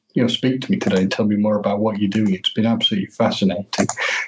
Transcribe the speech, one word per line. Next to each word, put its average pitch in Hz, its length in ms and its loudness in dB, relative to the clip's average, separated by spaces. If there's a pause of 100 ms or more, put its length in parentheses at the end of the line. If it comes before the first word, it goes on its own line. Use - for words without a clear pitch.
(140)
you 135 80 2
know, 117 60 4
speak 131 320 0
to - 100 -4
me 95 80 0
today 95 240 2
and 98 80 0
tell - 160 0
me 104 80 2
more 104 220 2
about 101 240 -2
what 107 180 0
you're 104 100 0
doing. 104 260 2
It's - 180 -4
been 113 140 0
absolutely 101 440 0
fascinating. - 800 0 (400)